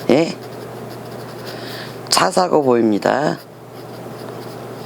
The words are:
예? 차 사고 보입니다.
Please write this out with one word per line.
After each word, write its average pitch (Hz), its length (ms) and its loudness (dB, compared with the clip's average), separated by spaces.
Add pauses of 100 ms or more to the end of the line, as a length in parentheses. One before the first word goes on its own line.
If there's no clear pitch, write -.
예? 156 260 4 (1700)
차 185 220 4
사고 170 320 4
보입니다. 117 760 4 (1500)